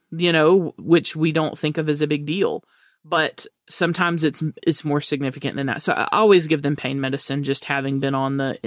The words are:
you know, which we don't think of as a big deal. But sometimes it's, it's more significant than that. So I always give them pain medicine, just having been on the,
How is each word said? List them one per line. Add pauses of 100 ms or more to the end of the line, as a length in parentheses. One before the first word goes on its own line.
(100)
you
know,
which
we
don't
think
of
as
a
big
deal. (400)
But (220)
sometimes
it's, (240)
it's
more
significant
than
that.
So
I
always
give
them
pain
medicine,
just
having
been
on
the,